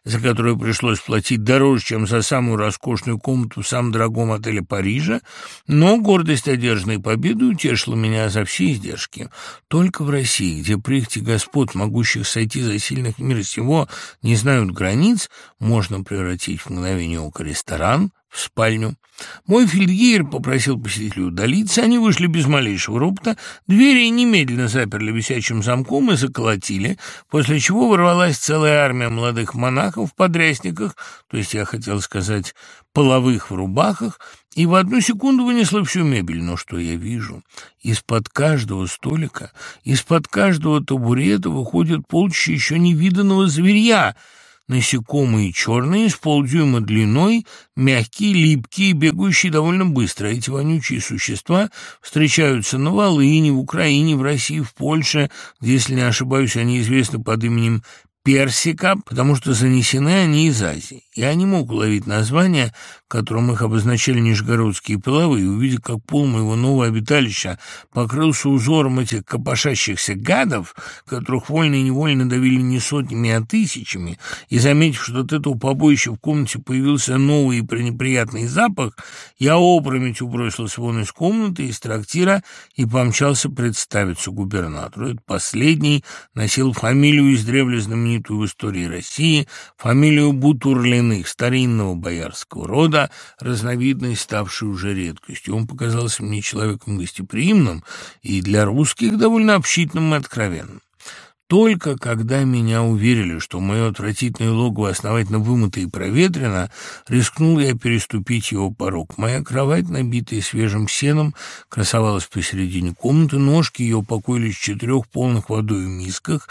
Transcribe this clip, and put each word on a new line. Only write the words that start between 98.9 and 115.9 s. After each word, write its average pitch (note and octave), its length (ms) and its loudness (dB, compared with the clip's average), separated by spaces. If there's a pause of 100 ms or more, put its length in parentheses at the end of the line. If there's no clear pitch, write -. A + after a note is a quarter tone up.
довольно A3 380 4
общительным D#3+ 580 0
и D3 40 2
откровенным. G#2 640 -6 (680)
Только F3+ 500 4
когда A#2+ 480 0
меня A#2 360 2
уверили, A2 580 2
что - 200 -8
мое G#2+ 300 0
отвратительное A2+ 640 -2
логово G#2+ 360 0
основательно G#2+ 500 -2
вымыто G#2+ 420 2
и F2+ 40 -4
проветрено, G#2+ 840 0 (360)
рискнул D#3 520 2
я C3+ 140 2
переступить A2+ 800 -4
его G2 180 -2
порог. F#2 460 -6
Моя A#2+ 260 -2
кровать, D3 460 -2
набитая A#2+ 520 -4
свежим G#2+ 460 -2
сеном, D3+ 480 0 (320)
красовалась G#2+ 580 0
посередине F2+ 680 -4
комнаты, C#3+ 440 2
ножки C#3 460 0
ее A2+ 180 0
покоились A2+ 540 -4
в - 60 -14
четырех A2+ 480 -2
полных B2 400 -2
водой G#2+ 360 -2
мисках, F#2 640 -6